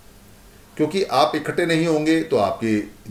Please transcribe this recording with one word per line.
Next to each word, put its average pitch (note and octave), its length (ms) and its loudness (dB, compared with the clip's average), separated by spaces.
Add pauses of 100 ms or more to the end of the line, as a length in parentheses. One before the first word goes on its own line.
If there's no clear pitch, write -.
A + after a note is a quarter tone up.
(760)
क्योंकि E3 280 0
आप C#3+ 300 2
इकट्ठे D3+ 320 -2
नहीं E3 200 2
होंगे D#3 360 2
तो - 140 -2
आपके G#2+ 420 0 (320)